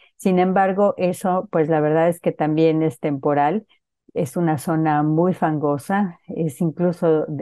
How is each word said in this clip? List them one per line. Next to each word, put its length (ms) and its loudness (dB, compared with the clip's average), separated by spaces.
Sin 220 0
embargo, 580 2
eso, 540 -2
pues, 180 0
la 120 2
verdad 280 2
es 120 -2
que 120 -2
también 500 2
es 160 -2
temporal. 680 -2
Es 220 -4
una 220 0
zona 440 0
muy 320 2
fangosa, 960 -2
es 320 -6
incluso, 640 0